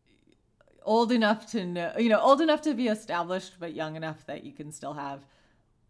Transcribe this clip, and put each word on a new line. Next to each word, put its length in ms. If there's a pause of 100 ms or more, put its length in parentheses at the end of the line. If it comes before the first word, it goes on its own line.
(840)
old 280
enough 400
to 140
know, 320
you 120
know, 100
old 220
enough 200
to 120
be 140
established, 720
but 140
young 220
enough 320
that 160
you 80
can 200
still 220
have 320 (640)